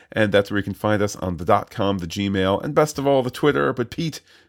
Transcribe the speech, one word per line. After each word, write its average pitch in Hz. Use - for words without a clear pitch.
and 107
that's 101
where 104
you 98
can 101
find 107
us 101
on 90
the 90
dot 101
com, 101
the 87
Gmail, 98
and 147
best 151
of 139
all, 139
the 123
Twitter. 143
But 123
Pete, -